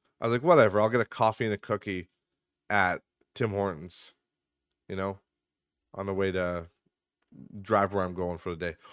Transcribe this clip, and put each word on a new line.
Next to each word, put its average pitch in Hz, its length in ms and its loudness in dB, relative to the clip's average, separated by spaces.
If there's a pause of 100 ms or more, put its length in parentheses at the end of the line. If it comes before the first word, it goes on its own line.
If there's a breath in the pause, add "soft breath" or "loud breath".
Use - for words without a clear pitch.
(220)
I 117 60 0
was 117 60 0
like, 120 100 -2
"Whatever, 120 360 6
I'll 110 100 4
get 120 120 2
a 107 40 -2
coffee 113 400 0
and 107 80 0
a 98 40 -2
cookie 95 520 -6 (600)
at 92 320 2 (340)
Tim 113 160 -2
Hortons," 92 600 -6 (760)
you 98 80 -10
know, 98 240 -4 (760)
on 98 120 -8
the 98 80 -2
way 95 180 0
to 87 360 -2 (920)
drive 98 320 2
where 95 120 0
I'm 90 80 -6
going 87 240 -4
for 90 140 -10
the 85 40 -6
day. 85 220 -6 (160 soft breath)